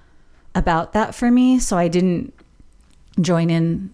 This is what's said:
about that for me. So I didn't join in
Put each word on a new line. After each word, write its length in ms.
about 400
that 220
for 160
me. 280
So 180
I 100
didn't 460
join 280
in 440